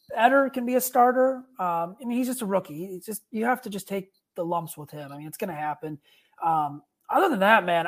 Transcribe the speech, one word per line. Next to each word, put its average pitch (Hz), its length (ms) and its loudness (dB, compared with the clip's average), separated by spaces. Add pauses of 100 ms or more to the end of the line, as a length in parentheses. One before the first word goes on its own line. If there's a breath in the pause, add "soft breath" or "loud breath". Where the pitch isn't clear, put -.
(140)
better, 262 340 6
can 254 160 -6
be 254 120 0
a 247 40 4
starter. 254 640 2 (160)
Um, 175 420 -2
I 269 40 -18
mean, 240 80 -4
he's 247 140 0
just 254 160 -6
a 220 40 -6
rookie. 180 400 -4
He's 185 180 -12
just, 214 260 -10
you 220 140 -4
have 247 180 0
to 214 80 -10
just 196 180 -8
take 196 240 -8 (240)
the 180 80 -4
lumps 170 320 -4
with 147 140 -16
him. 147 220 -14
I 143 60 -16
mean, 151 80 -14
it's 156 100 -16
gonna 190 180 -8
happen. 151 440 -8 (440)
Um, 151 400 0 (280)
other 370 180 4
than 240 120 0
that, 202 260 6
man, 170 220 2